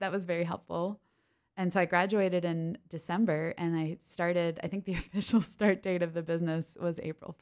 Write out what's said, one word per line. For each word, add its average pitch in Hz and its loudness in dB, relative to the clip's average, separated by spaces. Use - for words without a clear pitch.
that 190 -2
was 185 -2
very 175 0
helpful. 170 -4
And 180 0
so 196 2
I 180 4
graduated 185 2
in 165 -2
December, 165 0
and 170 0
I 160 -2
started, 170 0
I - -6
think 196 -6
the 190 -4
<laughs> - 0
official 202 2
start 190 2
date 180 2
of 170 0
the 165 -2
business 165 0
was 170 -2
April - -8